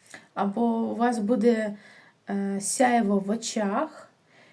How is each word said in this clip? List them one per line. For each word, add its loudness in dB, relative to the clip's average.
або 0
у 0
вас 0
буде, 2
е, -2
сяйво 2
в -2
очах, -4